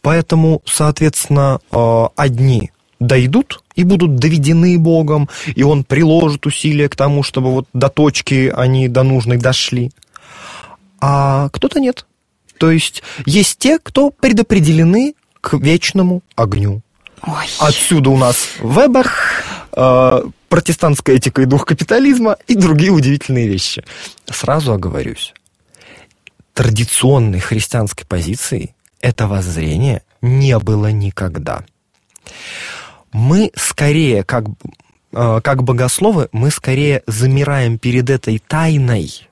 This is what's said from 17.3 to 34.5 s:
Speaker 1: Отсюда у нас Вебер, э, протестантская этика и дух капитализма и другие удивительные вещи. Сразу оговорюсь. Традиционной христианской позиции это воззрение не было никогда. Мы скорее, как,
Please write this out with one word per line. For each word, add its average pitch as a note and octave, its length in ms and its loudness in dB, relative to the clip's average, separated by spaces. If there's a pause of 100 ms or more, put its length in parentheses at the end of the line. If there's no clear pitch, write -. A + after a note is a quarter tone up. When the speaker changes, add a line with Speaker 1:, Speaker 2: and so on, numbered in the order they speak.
Speaker 1:
Отсюда D3+ 500 2
у C3+ 80 4
нас B2+ 300 0 (120)
Вебер, B3 480 2 (680)
э, B2+ 500 2 (260)
протестантская D3+ 680 0
этика C3 260 0
и - 20 4
дух C#3 200 0
капитализма A#3+ 720 0 (100)
и A#3+ 80 2
другие F#3 360 2
удивительные C3+ 560 0
вещи. - 360 -6 (420)
Сразу C#3 480 -2
оговорюсь. F2 600 -6 (1200)
Традиционной A#2 840 0
христианской - 680 -4
позиции F#2 680 -6 (280)
это A2+ 260 -2
воззрение F2+ 720 -2 (220)
не B2+ 340 2
было G#2+ 340 0
никогда. F#2+ 720 -4 (1500)
Мы D3 440 2
скорее, D3 680 0
как, A#2 220 -4 (680)